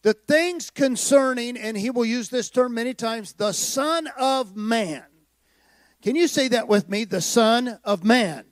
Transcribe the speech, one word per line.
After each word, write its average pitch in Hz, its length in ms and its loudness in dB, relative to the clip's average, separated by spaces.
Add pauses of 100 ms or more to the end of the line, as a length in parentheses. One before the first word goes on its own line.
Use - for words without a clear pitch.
The 214 100 2
things 330 580 0
concerning, 254 840 0
and 220 200 -6
he 208 140 -2
will 240 140 0
use 226 240 -4
this 247 220 -4
term 247 240 0
many 233 180 -4
times, 226 400 -8
the 208 200 -2
Son 311 560 -2 (100)
of 262 360 0
Man. 208 520 -4 (960)
Can 220 120 -2
you 330 140 4
say 269 200 0
that 226 200 0
with 208 200 4
me? 202 160 -2
The 185 180 -4
Son 233 600 2
of 202 220 -2
Man. 208 480 2